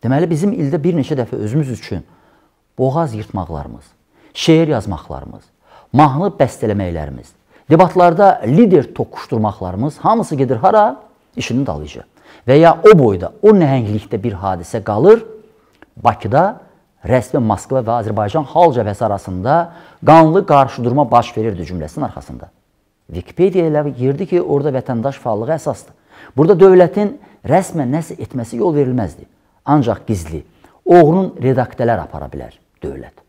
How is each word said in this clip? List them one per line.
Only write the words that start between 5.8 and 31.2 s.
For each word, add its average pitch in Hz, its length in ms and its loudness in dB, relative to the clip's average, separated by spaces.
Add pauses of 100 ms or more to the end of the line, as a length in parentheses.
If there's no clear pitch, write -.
mahnı 151 460 2
bəstələməklərimiz, 87 880 -4 (420)
debatlarda 175 800 4
lider 175 460 4
toqquşdurmaqlarımız 107 1040 -6
hamısı 202 380 -2
gedir 131 200 -2
hara? 214 460 0 (340)
İşinin 135 300 -4
dalıca. 76 380 -12 (440)
Və 135 100 4
ya 165 140 6 (100)
o 214 180 8
boyda, 98 320 0 (120)
o 214 100 8
nəhənglikdə 123 720 0
bir 110 180 -4
hadisə 95 420 -6
qalır, 156 380 4 (760)
Bakıda 123 640 0 (440)
rəsmi 127 380 -2
Moskva 113 420 -4
və 117 160 -2
Azərbaycan 107 480 -4
Xalq 165 300 2
Cəbhəsi 104 260 -4
arasında 107 680 -4 (320)
qanlı 160 400 6
qarşıdurma 127 680 0
baş - 260 0
verirdi 95 320 -6
cümləsinin 78 380 -10
arxasında. - 420 -18 (640)
Wikipedia 170 560 -2
ilə 151 240 0
girdi 135 340 -4
ki, 175 160 -2
orada 147 300 -2
vətəndaş 131 480 -6
faallığı 113 380 -4
əsasdır. - 360 -10 (440)
Burada 165 180 4
dövlətin 185 600 4 (260)
rəsmən 147 480 -2
nəsə 160 320 -6
etməsi 117 340 -10
yol 175 180 -2
verilməzdi. 127 520 -4 (380)
Ancaq 139 420 0
gizli, 82 380 -8 (400)
oğrun 175 480 4 (100)